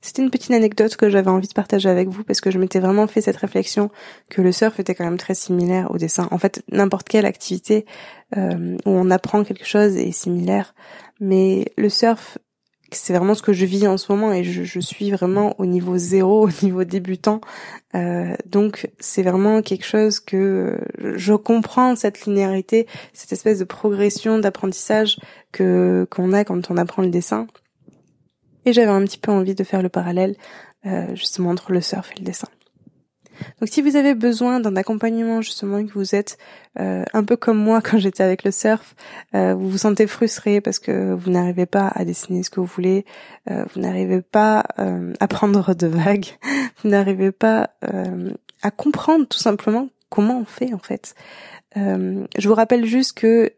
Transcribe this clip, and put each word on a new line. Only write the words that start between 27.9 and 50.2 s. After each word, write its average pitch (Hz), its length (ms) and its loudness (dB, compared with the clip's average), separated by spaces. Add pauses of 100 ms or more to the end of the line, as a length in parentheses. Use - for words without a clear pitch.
Et 240 40 4
j'avais 226 180 6
un 196 140 4
petit - 140 -6
peu - 140 -2
envie 190 220 0
de 190 100 -2
faire 190 180 -2
le 185 60 0
parallèle, 180 480 -2 (480)
euh, 180 300 -6
justement 180 360 -4
entre 180 220 -4
le 180 80 2
surf 190 340 -8
et - 40 -18
le 190 60 -14
dessin. 180 240 -10 (1120)
Donc 226 100 -4
si 302 120 0
vous 285 140 4
avez 285 180 4
besoin 240 460 0
d'un 208 160 -2
accompagnement, 226 640 -2
justement, 202 460 -4
que 202 60 -12
vous 196 220 -4
êtes, 202 240 -4 (400)
euh, 185 340 -4
un 220 120 2
peu 240 120 2
comme 233 200 0
moi 220 240 2
<laughs> 214 40 -6
quand 220 140 2
j'étais 196 240 0
avec 185 220 0
le 196 60 2
surf, - 440 -2 (400)
euh, 190 200 2
vous 190 160 -4
vous 190 80 -2
sentez 208 280 4
frustré 208 540 0
parce 196 180 -4
que 190 360 -2
vous 180 160 -4
n'arrivez 180 360 0
pas 196 220 0
à 185 160 -4
dessiner 180 380 -4
ce - 80 -8
que - 100 -6
vous 180 60 -2
voulez, 185 400 0 (440)
euh, 190 140 -6 (100)
vous 190 60 -8
n'arrivez 185 420 -2
pas, 214 420 2 (140)
euh, 180 420 -4
à 196 80 0
prendre 196 460 2
de 170 120 -2
vagues, 175 400 0 (160)
<laughs> 269 400 -4
vous 214 80 -2
n'arrivez 196 420 2
pas, 220 380 0 (220)
euh, 185 380 -6 (320)
à 208 80 0
comprendre 302 560 2
tout - 120 -6
simplement 226 500 0 (220)
comment 226 300 0